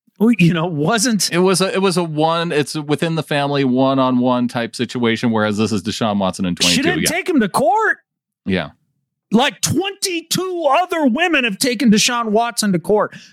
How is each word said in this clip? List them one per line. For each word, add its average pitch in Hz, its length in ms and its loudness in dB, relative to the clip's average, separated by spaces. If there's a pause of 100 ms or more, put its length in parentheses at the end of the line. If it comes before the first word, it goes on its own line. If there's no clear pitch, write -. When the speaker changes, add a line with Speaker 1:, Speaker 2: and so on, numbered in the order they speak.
(200)
Speaker 1:
you 196 340 4
know, 160 140 -2
wasn't 190 680 0
Speaker 2:
It 170 60 0
was 185 220 2
a, 190 120 -2
it 190 80 0
was 185 160 2
a 180 60 0
one, 165 480 0
it's 143 240 -2
a 156 60 -6
within 151 340 -2
the 160 80 -2
family, 143 400 -2
one-on-one 127 840 2
type 117 260 -6
situation, 117 560 -2
whereas 107 260 0
this 107 140 2
is 104 100 0
Deshaun 104 380 -2
Watson 95 260 -2
in 87 100 -2
Speaker 1:
She - 60 -4
Speaker 2:
twenty-two. 90 220 0
Speaker 1:
didn't 359 200 0
Speaker 2:
Yeah. - 60 0
Speaker 1:
take 359 200 -4
him 330 100 4
to 208 100 2
court. 392 500 0 (460)
Speaker 2:
Yeah. 87 260 -2 (600)
Speaker 1:
Like, 233 300 0
twenty-two 359 1080 -4
other 330 380 2
women 294 360 0
have 220 140 -4
taken 247 340 0
Deshaun 233 400 0
Watson 226 420 0
to 175 60 0
court. 196 360 0 (180)